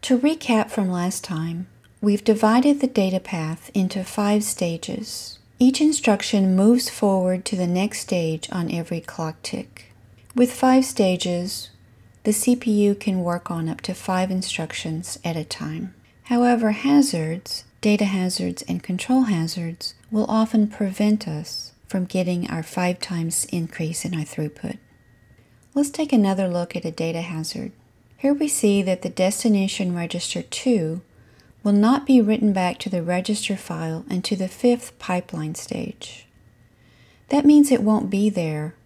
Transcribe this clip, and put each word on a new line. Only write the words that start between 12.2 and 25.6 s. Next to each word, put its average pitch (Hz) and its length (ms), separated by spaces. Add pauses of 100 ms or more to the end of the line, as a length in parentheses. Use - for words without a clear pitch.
the 214 100
C 247 220
P 240 140
U 202 240
can 185 300
work 175 260
on 165 200
up - 100
to 180 140
five 185 360
instructions 170 920
at 170 100
a 156 100
time. 160 500 (300)
However, 240 480
hazards, 208 920 (180)
data 208 240
hazards, 185 560
and 180 200
control 254 420
hazards 165 680 (180)
will 214 160
often 220 400
prevent 208 640
us - 440 (140)
from 185 200
getting 175 420
our 165 140
five 180 360
times 165 540
increase 165 540
in 180 80
our 156 100
throughput. - 540 (960)